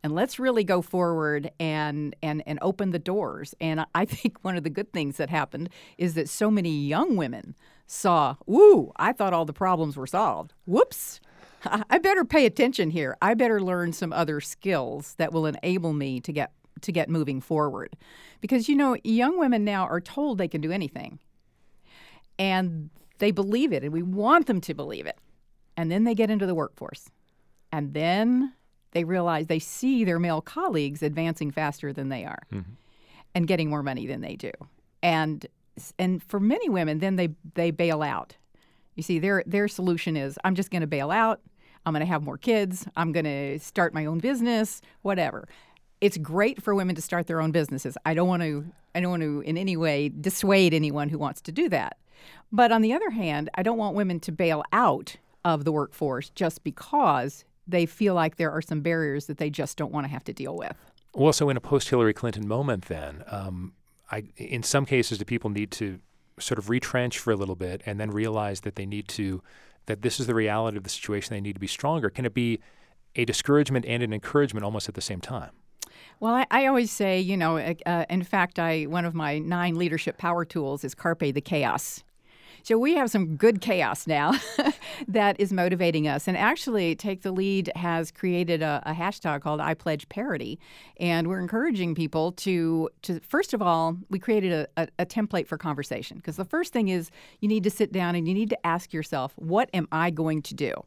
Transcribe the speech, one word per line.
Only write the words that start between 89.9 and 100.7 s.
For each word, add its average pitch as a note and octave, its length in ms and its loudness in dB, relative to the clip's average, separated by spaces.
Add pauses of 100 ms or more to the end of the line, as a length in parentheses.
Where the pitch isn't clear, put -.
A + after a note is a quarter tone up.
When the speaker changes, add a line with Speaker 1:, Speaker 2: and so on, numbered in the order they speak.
Speaker 1:
Parity. E3 480 -6 (420)
And E3+ 280 0
we're F#3+ 120 -2
encouraging F#3+ 540 0
people D#3+ 380 0
to, E3 580 0 (140)
to, E3+ 160 -4
first - 340 -2
of G#3+ 80 -2
all, E3 360 2 (120)
we F#3+ 80 -2
created F#3 340 2
a, D#3 160 0 (100)
a, E3 100 0 (120)
a F3+ 60 2
template G#3 420 -2
for D#3 120 -6
conversation. C#3 640 -6
'Cause D#3+ 160 -8
the F#3 80 -4
first E4+ 280 -4
thing A3 140 2
is F3+ 240 -2 (280)
you G#3 80 0
need G#3+ 180 2
to G#3 40 4
sit G3+ 220 0
down F3 240 0
and E3 120 0
you F#3 60 0
need G#3+ 160 0
to - 160 -2
ask E3+ 280 0
yourself, D3+ 420 -4
"What F#3+ 360 0
am F3 200 -2
I E3 180 2
going D#3 340 0
to - 120 -12
do?" C#3+ 180 -4 (140)